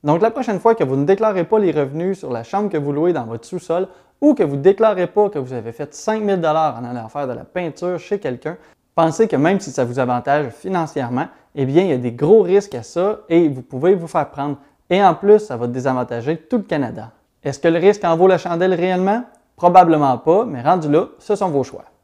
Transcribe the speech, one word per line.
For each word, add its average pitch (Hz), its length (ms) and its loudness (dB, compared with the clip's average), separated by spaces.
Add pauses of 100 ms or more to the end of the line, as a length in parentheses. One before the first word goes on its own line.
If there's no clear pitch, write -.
Donc 156 160 2
la 220 100 2
prochaine 226 280 -4
fois 226 140 4
que 202 120 0
vous 131 100 -2
ne 139 80 0
déclarez 196 400 0
pas 220 160 0
les 190 120 2
revenus 156 460 -2
sur 139 140 -10
la 117 120 -6
chambre 202 260 -4
que 160 80 -4
vous 143 160 -4
louez 165 200 0
dans 131 120 -4
votre 113 200 -12
sous-sol 180 440 -6 (320)
ou 294 120 4
que - 100 2
vous 143 120 0
ne 139 60 -4
déclarez 190 460 4
pas 208 220 2
que - 80 -6
vous 131 160 -6
avez 113 200 -8
fait 143 200 -12
cinq 220 280 -4
mille 196 180 0
dollars 156 420 0
en 123 40 -8
allant 120 240 -10
faire 143 180 -8
de 123 60 -8
la 120 100 -12
peinture 175 560 -6
chez 196 200 -6
quelqu'un, 147 360 -8 (400)
pensez 165 320 0
que 180 80 -2
même 170 240 2
si 202 100 -10
ça 131 140 -4
vous 120 160 -4
avantage 127 500 -2
financièrement, 151 800 -6 (280)
eh 139 100 -2
bien, 147 180 4
il 190 60 0
y 151 40 0
a 131 40 0
des 123 160 -4
gros 160 280 4
risques 196 340 0
à 120 80 -8
ça 202 440 -4
et 170 220 4
vous 127 120 -8
pouvez 139 320 0
vous 170 140 -2
faire 156 220 -2
prendre. 143 280 -8 (320)
Et 190 140 2
en 175 120 6
plus, 208 240 6
ça 208 180 -6
va 120 100 -4
désavantager 123 680 -4
tout - 200 -4
le 202 60 -2
Canada. 117 480 -6 (320)
Est-ce 139 160 -6
que 165 80 0
le 170 120 2
risque 202 240 4
en 165 140 2
vaut 180 100 4
la 185 100 4
chandelle 175 360 -2
réellement ? 185 500 0 (320)
Probablement 165 640 4
pas, 185 280 2
mais 143 160 -10
rendu 156 280 0
là, 156 180 2 (120)
ce - 160 -4
sont 196 140 -2
vos 143 140 0
choix. - 220 -12 (180)